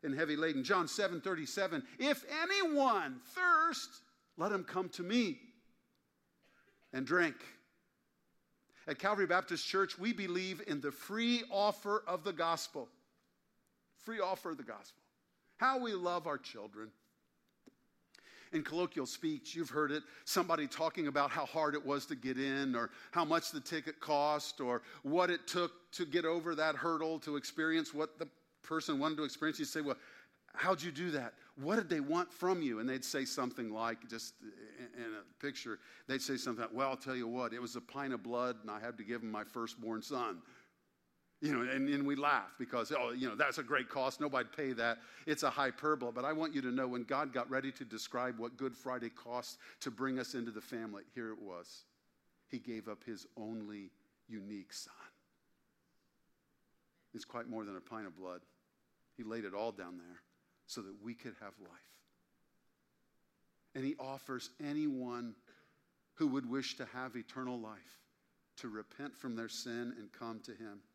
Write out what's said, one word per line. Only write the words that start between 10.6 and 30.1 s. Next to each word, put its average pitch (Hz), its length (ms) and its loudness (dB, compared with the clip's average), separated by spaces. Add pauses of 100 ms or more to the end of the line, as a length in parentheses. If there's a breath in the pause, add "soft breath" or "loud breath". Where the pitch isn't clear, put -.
in 143 140 0
the 143 100 -2
free 233 580 2
offer 208 580 4
of 175 160 0
the 196 100 -2
gospel. 165 560 0 (1040)
Free 220 240 -6
offer 180 320 2
of 147 60 -6
the 127 60 -10
gospel. 104 380 -14 (560 soft breath)
How 262 220 4
we 233 140 0
love 175 340 0
our 143 100 0
children. 110 540 -10 (1600 loud breath)
In 156 140 2
colloquial 165 400 0
speech, - 500 -2
you've 147 140 -2
heard 147 220 2
it, 151 120 -2 (220 loud breath)
somebody 165 420 4
talking 160 400 0
about 143 240 6
how 151 140 0
hard 151 280 4
it 147 120 0
was 139 220 2
to 151 80 -2
get 127 220 -2
in, 135 380 2
or 117 160 0 (200 loud breath)
how 175 120 4
much 160 280 2
the 147 100 -6
ticket 156 400 -4
cost, 147 580 2
or 123 220 2 (220 loud breath)
what 175 260 6
it 170 180 0
took 175 440 0
to 180 140 0
get 160 200 4
over 165 300 2
that 156 200 4
hurdle 160 460 2
to 147 160 -2
experience 160 560 2
what 151 240 -2
the 160 100 -6 (340)
person 156 380 0
wanted 156 180 4
to 151 60 0
experience. 156 340 0
You 156 60 0
say, 151 160 -2
"Well, 143 180 0 (560 loud breath)